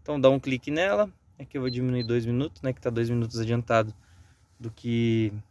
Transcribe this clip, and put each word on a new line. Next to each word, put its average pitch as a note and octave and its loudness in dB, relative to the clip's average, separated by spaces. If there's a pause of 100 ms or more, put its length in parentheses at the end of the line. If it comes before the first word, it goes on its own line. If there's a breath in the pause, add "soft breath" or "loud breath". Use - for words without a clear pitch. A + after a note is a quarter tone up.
Então D3 -4
dá C3 8
um C3+ 2
clique C3 -4
nela. G3 0 (260)
Aqui C#3+ -10
eu - -4
vou B2+ -2
diminuir B2 -2
dois A#2 0
minutos, A#2+ -4
né? C3 -2
Que - -8
tá - -4
dois A#2 -2
minutos A#2 -2
adiantado A2+ 0 (640 soft breath)
do A2+ -12
que A#2 0 (200)